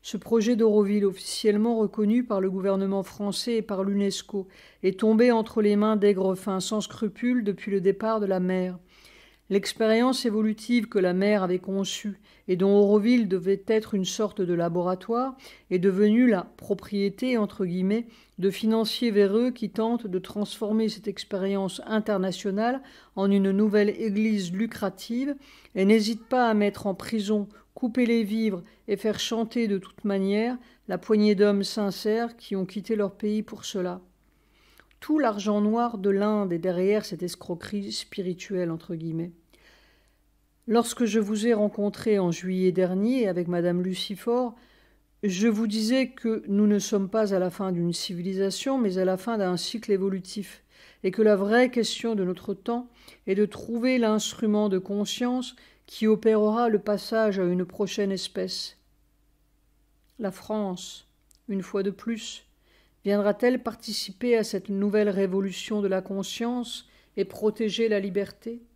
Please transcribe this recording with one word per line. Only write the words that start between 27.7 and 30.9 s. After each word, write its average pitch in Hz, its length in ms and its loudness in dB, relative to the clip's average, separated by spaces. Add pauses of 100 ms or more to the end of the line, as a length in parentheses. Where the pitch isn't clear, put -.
couper 247 300 0
les 233 180 2
vivres 208 400 -2 (240)
et 202 100 -2
faire 208 220 -2
chanter 233 480 -2
de 202 120 0
toute - 260 -14
manière 202 540 0 (300)
la 185 100 -4